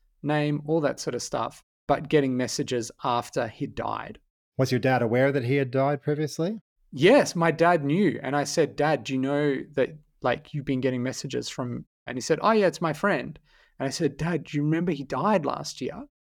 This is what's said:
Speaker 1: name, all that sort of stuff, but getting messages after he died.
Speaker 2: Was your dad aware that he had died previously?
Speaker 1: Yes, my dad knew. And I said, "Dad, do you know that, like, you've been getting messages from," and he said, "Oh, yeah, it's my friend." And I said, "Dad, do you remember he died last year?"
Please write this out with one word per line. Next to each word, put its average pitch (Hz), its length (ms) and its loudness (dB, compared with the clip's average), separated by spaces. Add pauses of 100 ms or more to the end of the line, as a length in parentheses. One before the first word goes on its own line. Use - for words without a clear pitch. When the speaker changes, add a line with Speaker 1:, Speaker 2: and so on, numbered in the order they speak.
(240)
Speaker 1:
name, 147 420 0
all 160 140 2
that 135 220 0
sort 127 140 -4
of 113 60 -4
stuff, 123 400 -6 (240)
but 147 220 0
getting 135 300 2
messages 120 540 -2 (120)
after 120 460 -2
he 139 180 -8
died. 110 520 -8 (380)
Speaker 2:
Was 131 140 2
your 123 80 2
dad 127 220 2
aware 127 320 2
that 135 100 0
he 131 120 0
had 139 140 0
died 135 320 0
previously? 156 600 -4 (300)
Speaker 1:
Yes, 196 440 6
my 170 160 4
dad 165 340 2
knew. 151 380 2
And 131 120 -2
I 143 100 0
said, 143 300 0
"Dad, 143 280 2
do 135 100 -4
you 131 60 0
know 143 380 0 (160)
that, 139 220 0 (280)
like, 151 320 -2
you've 135 100 -6
been 131 160 0
getting 127 220 0
messages 127 440 -6
from," 120 380 -8 (220)
and 127 100 -8
he 120 40 -4
said, 156 200 0
"Oh, 214 100 4
yeah, 214 140 4
it's 160 160 0
my 160 120 0
friend." 151 440 -2 (400)
And 131 80 -4
I 135 60 -2
said, 143 260 -2
"Dad, 156 280 -2
do 147 120 -6
you 143 60 0
remember 165 280 2
he 139 120 -4
died 156 420 0
last - 360 -6
year?" 185 240 -8 (200)